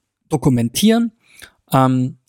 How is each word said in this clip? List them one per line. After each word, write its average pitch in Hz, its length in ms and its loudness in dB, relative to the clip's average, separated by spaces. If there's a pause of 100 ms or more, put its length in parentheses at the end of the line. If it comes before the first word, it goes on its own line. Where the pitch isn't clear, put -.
(280)
dokumentieren. 160 840 0 (600)
Ähm, 131 460 0 (100)